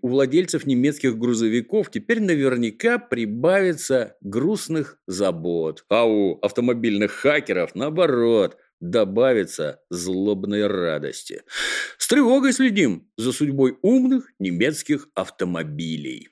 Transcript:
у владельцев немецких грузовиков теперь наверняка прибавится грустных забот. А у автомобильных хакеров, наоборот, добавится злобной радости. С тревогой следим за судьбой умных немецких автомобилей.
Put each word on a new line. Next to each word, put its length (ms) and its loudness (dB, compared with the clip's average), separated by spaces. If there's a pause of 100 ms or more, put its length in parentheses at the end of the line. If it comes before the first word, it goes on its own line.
у 60 -2
владельцев 580 0
немецких 500 0
грузовиков 720 0
теперь 320 -2
наверняка 760 0
прибавится 1200 0
грустных 840 -4
забот. 840 -2
А 180 4
у 320 2
автомобильных 720 0
хакеров, 640 0
наоборот, 800 2 (240)
добавится 1000 0 (100)
злобной 760 -2
радости. 760 -4 (560)
С 100 -2
тревогой 440 4
следим 640 2
за 140 -2
судьбой 500 0
умных 600 2
немецких 760 -2
автомобилей. 1160 -6